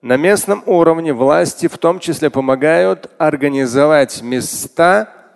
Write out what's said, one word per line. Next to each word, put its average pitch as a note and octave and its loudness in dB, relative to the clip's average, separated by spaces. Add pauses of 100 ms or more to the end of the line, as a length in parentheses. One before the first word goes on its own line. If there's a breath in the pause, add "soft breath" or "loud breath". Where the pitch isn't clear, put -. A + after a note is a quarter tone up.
на B2+ 0
местном G3 0
уровне E3 2
власти E3 0
в - -4
том F3 0
числе D3 -4
помогают D3+ 0
организовать C#3 0
места D#3+ -2 (220)